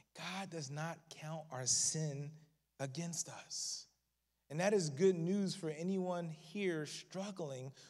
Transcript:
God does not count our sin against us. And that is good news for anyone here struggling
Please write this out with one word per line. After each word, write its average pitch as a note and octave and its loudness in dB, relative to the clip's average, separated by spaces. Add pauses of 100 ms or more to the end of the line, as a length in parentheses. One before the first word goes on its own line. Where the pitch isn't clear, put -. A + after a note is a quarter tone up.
(160)
God F#3 -6
does D3+ -6
not D#3+ -4 (100)
count D#3 -8
our B2+ -4
sin C#3+ 4 (500)
against D#3 -2
us. - -6 (640)
And D3+ -2
that G3+ 6
is E3+ 4
good F#3 6
news F3+ 2
for D#3 -2
anyone F3 0
here D#3+ 0
struggling D#3+ -6 (180)